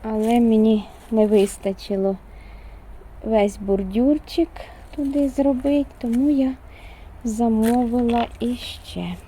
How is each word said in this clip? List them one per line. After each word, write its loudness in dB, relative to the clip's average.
Але 2
мені 4
не 4
вистачило 0
весь 2
бордюрчик 0
туди 0
зробити, 2
тому 0
я 2
замовила 2
іще. -6